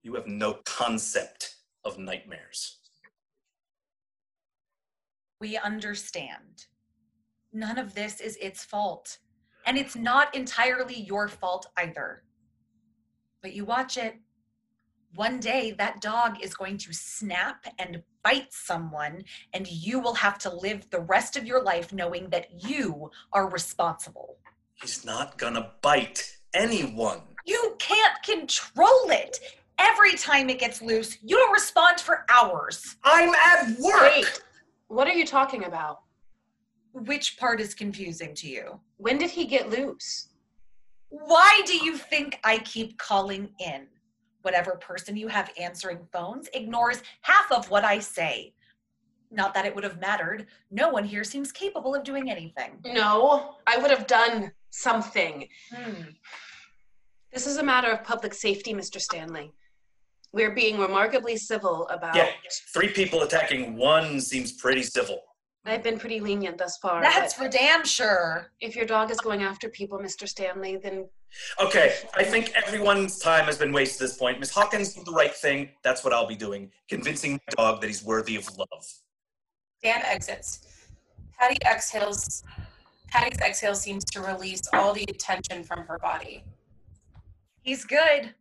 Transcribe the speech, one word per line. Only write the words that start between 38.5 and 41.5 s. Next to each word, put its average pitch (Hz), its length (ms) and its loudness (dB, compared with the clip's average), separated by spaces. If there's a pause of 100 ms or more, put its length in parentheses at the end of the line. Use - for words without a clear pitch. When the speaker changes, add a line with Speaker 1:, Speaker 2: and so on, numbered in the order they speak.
Speaker 3:
When 262 220 0
did 339 120 0
he 339 140 -4
get 220 260 0
loose? - 580 -6 (800)
Speaker 2:
Why 330 580 8